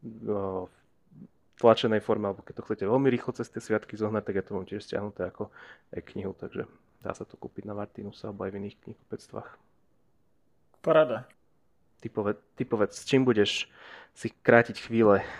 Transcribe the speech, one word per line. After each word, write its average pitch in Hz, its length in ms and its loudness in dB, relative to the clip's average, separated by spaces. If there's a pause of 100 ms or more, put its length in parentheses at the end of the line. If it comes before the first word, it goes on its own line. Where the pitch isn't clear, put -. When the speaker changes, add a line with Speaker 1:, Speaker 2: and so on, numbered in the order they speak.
(300)
Speaker 1:
o, 95 400 -4
v - 880 -20
tlačenej 110 480 6
forme, 104 240 0
alebo - 160 -8
keď - 160 -14
to - 80 -18
chcete 101 160 -4
veľmi 131 240 4
rýchlo 123 240 0
cez - 160 -8
tie - 80 -14
sviatky 107 400 -4
zohnať, 107 320 -2
tak 98 80 -4
ja 92 80 0
to - 80 -12
mám 95 160 -8
tiež 104 160 -10
stiahnuté 101 400 -6
ako - 240 -10 (400)
e-knihu, - 480 -10
takže - 320 -12 (320)
dá - 160 -8
sa - 80 -14
to - 80 -20
kúpiť - 320 -16
na 104 80 -12
Martinusa 104 560 -12
alebo 98 160 -10
aj 95 80 -8
v 101 80 -10
iných 101 240 -12
knihkupectvách. - 640 -16 (1400)
Speaker 2:
Paráda. 139 400 2 (760)
Speaker 1:
Ty - 140 -14
pove-, 107 260 -2 (140)
ty - 160 -8
povedz, 107 320 0
s - 80 -12
čím 131 160 4
budeš 107 400 2 (480)
si - 160 -10
krátiť 117 480 4
chvíle, 107 480 4 (140)